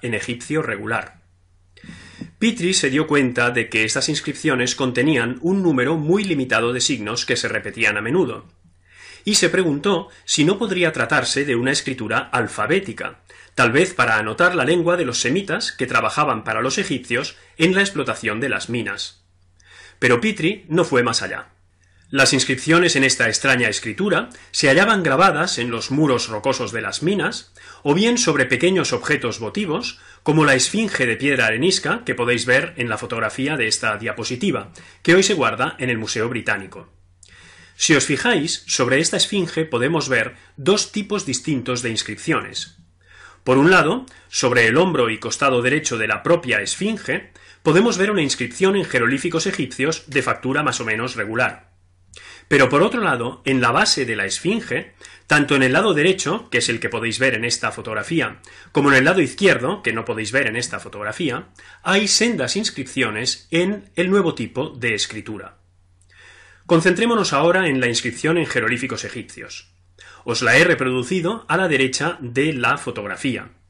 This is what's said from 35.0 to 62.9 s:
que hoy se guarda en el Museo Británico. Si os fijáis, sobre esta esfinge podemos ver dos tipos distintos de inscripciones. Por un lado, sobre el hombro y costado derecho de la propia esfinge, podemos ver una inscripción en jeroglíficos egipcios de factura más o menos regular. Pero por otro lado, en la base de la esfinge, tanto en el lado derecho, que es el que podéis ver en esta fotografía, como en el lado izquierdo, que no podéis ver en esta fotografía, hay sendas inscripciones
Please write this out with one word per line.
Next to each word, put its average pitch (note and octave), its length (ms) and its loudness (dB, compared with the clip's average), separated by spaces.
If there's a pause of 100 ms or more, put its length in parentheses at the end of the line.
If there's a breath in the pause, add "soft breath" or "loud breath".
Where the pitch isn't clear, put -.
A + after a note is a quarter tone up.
que E3 100 6
hoy F#3+ 80 8
se G3 140 2
guarda B2+ 420 0
en B2+ 140 -2
el A2+ 80 -2
Museo A2 300 -4
Británico. G2+ 600 -6 (840 loud breath)
Si - 180 0
os C3+ 120 4
fijáis, E3 600 0
sobre C3 360 0
esta F3+ 160 -2
esfinge E3+ 480 -2
podemos C3+ 440 0
ver A#2+ 260 0 (220 loud breath)
dos F3+ 340 0
tipos G3+ 360 -6
distintos B2+ 560 -2
de A#2 80 -2
inscripciones. G#2+ 840 -6 (680 loud breath)
Por C3 160 4
un D#3 100 6
lado, F#3 380 4 (220 loud breath)
sobre A#2+ 360 2
el A#2 120 4
hombro D3 340 2
y G#2+ 80 -6
costado B2 420 0
derecho B2+ 380 0
de G#2+ 80 0
la G#2+ 160 -2
propia C3 360 2
esfinge, F#3+ 760 -4 (280 loud breath)
podemos F#3 380 4
ver G3+ 100 2
una F#3 140 0
inscripción C#3+ 520 0
en G3 100 0
jeroglíficos C3+ 600 0
egipcios D#3 640 -4
de C3+ 160 -2
factura C3 400 -2
más B2+ 180 -2
o A#2 40 -6
menos A2+ 300 -4
regular. A2 540 -4 (800 loud breath)
Pero C3+ 200 6
por C#3+ 140 4
otro A3+ 180 2
lado, C3 460 -2
en C3 160 2
la A#2+ 80 4
base D3 360 2
de A2 100 -4
la G2 100 -2
esfinge, F3 680 -4 (340 loud breath)
tanto C#3+ 280 4
en C3+ 60 4
el B2+ 100 4
lado F#3+ 220 2
derecho, F#3 560 0
que B2 80 -2
es A2+ 120 0
el A#2 100 -4
que A2+ 100 -4
podéis A2+ 300 -4
ver B2+ 160 2
en A2 100 -4
esta A#2 260 -4
fotografía, A2 680 -4 (320 loud breath)
como C#3+ 180 2
en C3+ 80 6
el C3 80 4
lado F#3 160 4
izquierdo, D#3 640 0
que A2+ 100 -2
no A2+ 100 -6
podéis G#2+ 280 -6
ver C3+ 160 0
en A2 80 -4
esta A#2 240 -6
fotografía, A2+ 720 -8 (340 loud breath)
hay G3 240 2
sendas G3 480 0
inscripciones B2 960 -4